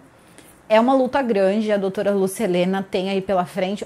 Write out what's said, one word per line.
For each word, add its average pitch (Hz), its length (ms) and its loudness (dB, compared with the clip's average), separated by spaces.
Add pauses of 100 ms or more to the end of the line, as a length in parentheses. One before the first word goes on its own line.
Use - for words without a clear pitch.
(680)
é 220 120 4
uma 254 160 4
luta 262 260 2
grande, 208 500 0
a 208 60 2
doutora 196 340 -2
Lúcia 196 340 0
Helena 185 440 0
tem 190 200 -2
aí 196 120 0
pela 190 240 0
frente 196 400 -4